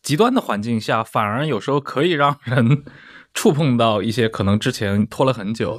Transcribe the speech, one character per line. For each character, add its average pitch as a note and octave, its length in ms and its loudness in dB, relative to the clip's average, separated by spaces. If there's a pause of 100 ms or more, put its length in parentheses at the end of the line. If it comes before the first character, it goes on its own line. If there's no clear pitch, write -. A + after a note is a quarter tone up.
极 D3 140 -2
端 A#3 180 2
的 B3 60 2
环 G#2 200 -4
境 A2+ 200 -2
下， A2+ 240 -2
反 - 180 -2
而 A2+ 240 -2
有 A#2+ 140 -2
时 - 100 -4
候 C#3+ 80 2
可 C#3 240 -4
以 F3+ 100 2
让 C#3+ 300 2
人 B2+ 400 2 (500)
触 - 200 2
碰 C#3 240 2
到 A2 260 2
一 A2+ 80 -2
些 A2 180 2
可 - 140 -4
能 G2 160 2
之 B2+ 140 -2
前 G#2 340 0
拖 - 180 -2
了 C3 80 2
很 A2 220 -6
久， A2 240 -4